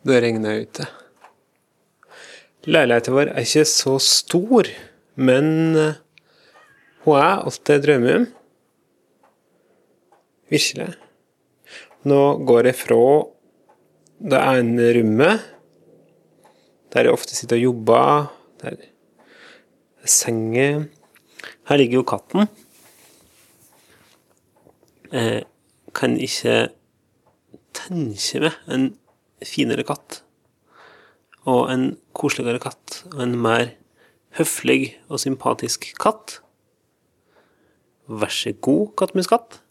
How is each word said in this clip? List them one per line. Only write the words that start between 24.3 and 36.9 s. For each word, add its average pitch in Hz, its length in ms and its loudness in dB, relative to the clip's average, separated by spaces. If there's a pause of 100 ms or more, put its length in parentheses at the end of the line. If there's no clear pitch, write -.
Eh, 113 300 -2 (500)
kan 120 240 0
ikke 117 540 -2 (1040)
tenke 135 640 -6
meg 156 160 -6 (120)
en 131 200 -4 (560)
finere 123 420 -6
katt, - 360 -14 (1200)
og 127 240 2
en 131 260 -4 (160)
koseligere 123 460 -4
katt, - 540 -14
og 143 100 -12
en 120 160 -2
mer 117 300 0 (640)
høflig - 640 -2 (120)
og 135 140 -8
sympatisk - 800 -6
katt. - 400 -2 (1700)